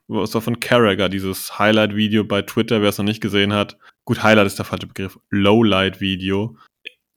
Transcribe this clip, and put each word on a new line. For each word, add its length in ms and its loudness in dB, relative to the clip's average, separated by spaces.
wo 160 -4
ist 120 -4
doch 80 -4
von 160 -6
Carragher, 500 2
dieses 500 -8
Highlight-Video 640 2
bei 200 -2
Twitter, 380 -2
wer 80 2
es 80 -2
noch 80 -4
nicht 160 -4
gesehen 300 0
hat. 260 -2
Gut, 180 -4
Highlight 240 6
ist 100 -8
der 80 -8
falsche 220 -10
Begriff. 300 -12
Lowlight-Video. 1300 0